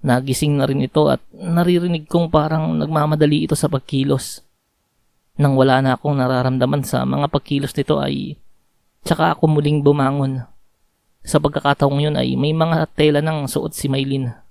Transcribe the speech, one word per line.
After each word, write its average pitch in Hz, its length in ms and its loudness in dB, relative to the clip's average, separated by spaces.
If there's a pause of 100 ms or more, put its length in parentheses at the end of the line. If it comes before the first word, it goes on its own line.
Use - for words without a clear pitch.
Nagising 135 520 0
na 135 80 0
rin 135 160 0
ito 151 240 2
at 135 160 0 (120)
naririnig 175 760 0
kong 170 240 0
parang 156 440 0
nagmamadali 151 680 2
ito - 80 0
sa 151 160 0
pagkilos. 135 720 -2 (960)
Nang 143 160 2
wala 131 320 4
na 127 120 2
akong 143 200 -2
nararamdaman 131 640 0
sa 131 240 -2
mga 143 240 0
pagkilos 139 480 -2
nito 143 240 0
ay 139 360 -6 (680)
tsaka 165 320 0
ako 160 120 2
muling 147 360 2
bumangon. 135 600 0 (760)
Sa - 160 -2
pagkakataong 143 640 0
yun 147 180 -2
ay 127 160 -2
may 147 240 0
mga 160 400 0
tela 151 240 2
ng 156 240 -2
suot 151 320 -6
si - 80 -8
Maylin. 135 480 -2 (180)